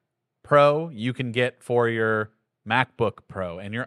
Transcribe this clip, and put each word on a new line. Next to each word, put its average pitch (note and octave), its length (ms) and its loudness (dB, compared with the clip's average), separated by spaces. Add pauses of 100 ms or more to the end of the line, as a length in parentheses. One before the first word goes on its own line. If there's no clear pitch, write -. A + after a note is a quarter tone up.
(420)
Pro, D3 460 4
you B2 240 -6
can B2 180 -6
get B2 320 -2
for A#2+ 260 2
your A2 420 -2 (360)
MacBook A2+ 520 -2 (100)
Pro F2+ 300 -10
and G2+ 160 -12
your B2 120 -8